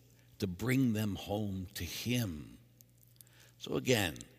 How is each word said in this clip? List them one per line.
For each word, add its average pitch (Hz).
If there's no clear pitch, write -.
to 104
bring 117
them 104
home 98
to 90
him. 85
So -
again, 107